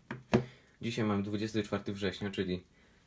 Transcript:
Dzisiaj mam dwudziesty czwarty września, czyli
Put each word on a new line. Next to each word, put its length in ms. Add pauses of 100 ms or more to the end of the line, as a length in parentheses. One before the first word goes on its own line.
(840)
Dzisiaj 220
mam 180
dwudziesty 400
czwarty 300
września, 380
czyli 340 (420)